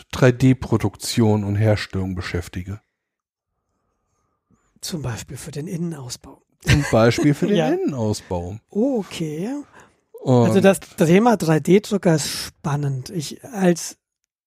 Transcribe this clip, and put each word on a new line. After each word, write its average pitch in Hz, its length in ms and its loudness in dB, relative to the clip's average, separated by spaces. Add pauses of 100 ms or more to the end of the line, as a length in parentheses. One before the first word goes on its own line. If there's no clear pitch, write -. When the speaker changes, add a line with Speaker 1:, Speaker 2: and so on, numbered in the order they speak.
(120)
Speaker 1:
drei 127 200 4
D 131 220 4
Produktion 107 880 0
und 101 120 -4
Herstellung 101 580 0
beschäftige. 92 640 -8 (2000)
Speaker 2:
Zum 160 200 -8
Beispiel 131 360 -10
für - 140 -14
den 151 140 -10
Innenausbau. 160 800 -10 (180)
Speaker 1:
Zum 143 300 2
Beispiel 120 420 4
für - 140 -4
den 202 80 2
Speaker 2:
<laughs> - 20 2
Ja. 165 120 2
Speaker 1:
Innenausbau. 110 920 -4 (100)
Speaker 2:
Okay. 202 800 -4 (720)
Speaker 1:
Und 123 260 4
Speaker 2:
Also 196 140 4
das, 190 180 4 (180)
das 175 100 2
Thema 208 300 6
drei 156 220 2
D 175 200 4
Drucker 196 360 0
ist 147 120 -2
spannend. 143 840 -6
Ich, 175 360 -10
als, 190 520 -2 (500)